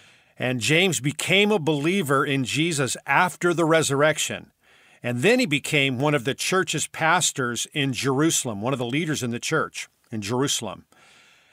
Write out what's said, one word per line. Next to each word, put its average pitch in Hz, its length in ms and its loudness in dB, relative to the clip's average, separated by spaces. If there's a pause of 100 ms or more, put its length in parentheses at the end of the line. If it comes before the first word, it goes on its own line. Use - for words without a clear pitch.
(380)
And 127 220 -2
James 151 400 2
became 190 540 2
a 208 40 4
believer 147 680 0
in 139 180 0
Jesus 135 640 -2
after 175 480 2
the 170 100 2
resurrection. 147 880 2 (520)
And 120 180 -2
then 233 180 4
he 254 60 2
became 139 540 0
one 147 160 2
of 117 100 -2
the 131 80 0
church's - 540 -2
pastors 151 840 0
in 139 220 -2
Jerusalem, 131 680 0
one 127 120 -2
of 127 60 -2
the 127 60 -4
leaders 139 360 -4
in 123 80 -4
the 117 100 -6
church - 480 -4 (240)
in 110 120 -6
Jerusalem. 110 600 -2 (680)